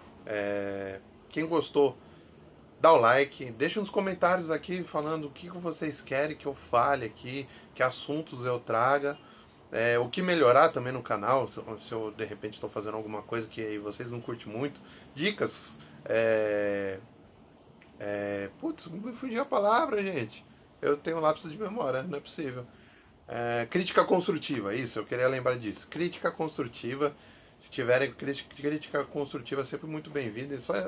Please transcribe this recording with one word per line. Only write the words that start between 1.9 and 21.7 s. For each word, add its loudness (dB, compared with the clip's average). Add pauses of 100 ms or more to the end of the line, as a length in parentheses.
dá 10
o 10
like, 4
deixa 0
uns -2
comentários 2
aqui -4
falando -4
o -10
que -16
que -12
vocês -6
querem -2
que -10
eu -4 (160)
fale 4
aqui, -8 (260)
que 2
assuntos -2
eu 0
traga, 2 (540)
é, 4
o 0
que -4
melhorar 8
também -2
no -6
canal, 2
se -12
eu, -10
se -12
eu, -4
de -6
repente, -10
tô -6
fazendo -6
alguma -6
coisa -4
que -8
aí -4
vocês -8
não -6
curtem -10
muito, -4 (360)
dicas, -4 (260)
é, 2 (1000)
é, -4 (100)
putz, -6
me -8
fugiu -4
a -2
palavra, 4
gente. -4 (360)
Eu 2
tenho -4
lapso 2
de -10
memória, -2